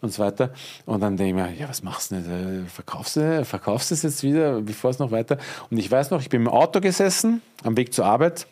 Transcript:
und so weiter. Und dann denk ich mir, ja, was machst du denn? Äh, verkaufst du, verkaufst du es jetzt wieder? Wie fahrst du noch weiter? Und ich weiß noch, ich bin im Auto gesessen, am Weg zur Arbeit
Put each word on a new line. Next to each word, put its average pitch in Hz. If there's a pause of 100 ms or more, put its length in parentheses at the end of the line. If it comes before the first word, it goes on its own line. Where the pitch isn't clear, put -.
und 107
so -
weiter. 104 (340)
Und 107
dann 101
denk 95
ich 92
mir, 90
ja, 147
was 135
machst -
du 98
denn? 90
Äh, 87
verkaufst -
du, 156
verkaufst 107
du 170
es 151
jetzt 151
wieder? 139
Wie 107
fahrst 127
du 143
noch 117
weiter? 113 (320)
Und 117
ich 95
weiß 135
noch, 143
ich 131
bin 120
im 117
Auto 160
gesessen, 196 (220)
am 113
Weg 123
zur 104
Arbeit 143